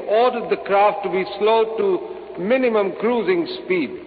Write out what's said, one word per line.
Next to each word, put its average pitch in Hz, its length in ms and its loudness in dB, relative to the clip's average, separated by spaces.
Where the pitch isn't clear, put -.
ordered 226 420 2
the 196 160 0
craft 202 380 2
to 185 60 -4
be 175 140 0
slowed 220 380 2
to - 640 -4
minimum 220 580 2
cruising 190 480 0
speed. - 420 -4